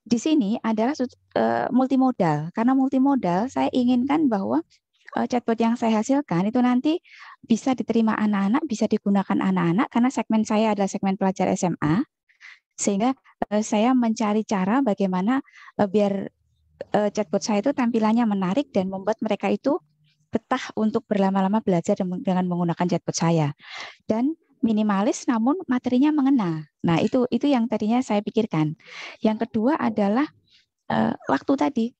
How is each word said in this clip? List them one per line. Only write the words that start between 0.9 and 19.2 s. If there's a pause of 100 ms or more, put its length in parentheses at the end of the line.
sut-, (240)
eh,
multimodal.
Karena
multimodal,
saya
inginkan
bahwa, (480)
eh,
chatbot
yang
saya
hasilkan
itu
nanti (400)
bisa
diterima
anak-anak,
bisa
digunakan
anak-anak,
karena
segmen
saya
adalah
segmen
pelajar
S
M
A, (800)
sehingga, (400)
eh,
saya
mencari
cara
bagaimana, (320)
eh,
biar, (640)
eh,
chatbot
saya
itu
tampilannya
menarik
dan
membuat